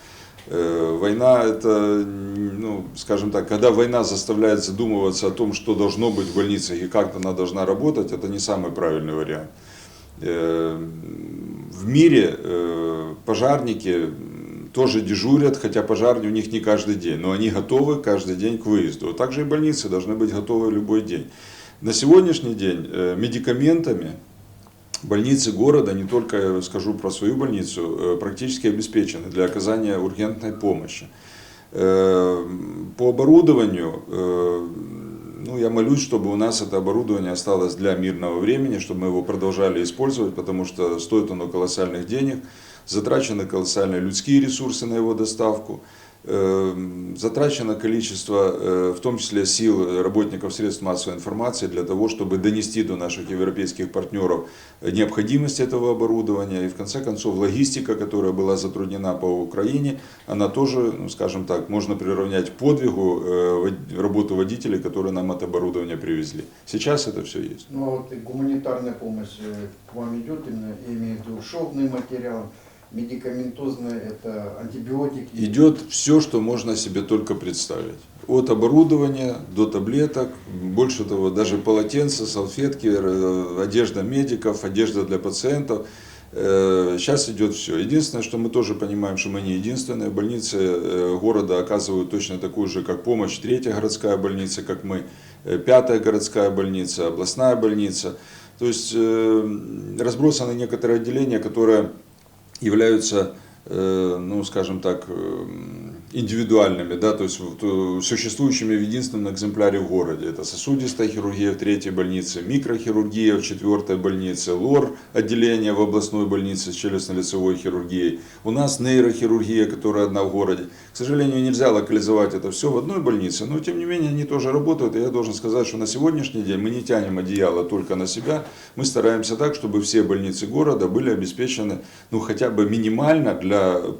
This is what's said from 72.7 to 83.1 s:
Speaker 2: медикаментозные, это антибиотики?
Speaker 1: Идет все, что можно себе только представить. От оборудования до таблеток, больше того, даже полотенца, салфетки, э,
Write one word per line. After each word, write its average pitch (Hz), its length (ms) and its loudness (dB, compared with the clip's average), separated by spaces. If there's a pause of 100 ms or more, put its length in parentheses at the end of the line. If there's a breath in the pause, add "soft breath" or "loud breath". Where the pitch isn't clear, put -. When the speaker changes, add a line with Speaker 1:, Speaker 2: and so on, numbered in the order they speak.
Speaker 2:
медикаментозные, 120 1080 -6
это 107 580 -10
антибиотики? 127 720 -6
Speaker 1:
Идет 113 460 4 (100)
все, 151 300 4
что 117 220 0
можно 110 340 -2
себе 98 260 -4
только 107 340 0
представить. 85 640 -6 (280)
От 127 220 4
оборудования 135 840 2 (200)
до 107 100 2
таблеток, 123 640 -2 (320)
больше 107 440 0
того, 95 240 0
даже 98 280 0
полотенца, 110 680 0
салфетки, 110 680 -4
э, 92 720 0